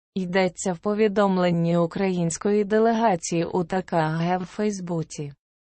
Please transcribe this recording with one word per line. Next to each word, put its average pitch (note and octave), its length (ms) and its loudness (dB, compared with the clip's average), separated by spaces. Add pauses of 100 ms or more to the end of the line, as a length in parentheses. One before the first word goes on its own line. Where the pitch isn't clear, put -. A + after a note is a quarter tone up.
(140)
Йдеться F#3 580 -2
в E3+ 60 -6
повідомленні F#3+ 960 2
української F#3 880 0
делегації A3 800 2
у F3+ 200 -2
Т F#3 180 -4
К D#3+ 260 0
Г E3+ 280 0
в F#3 80 -4
Фейсбуці. F3 880 -6 (300)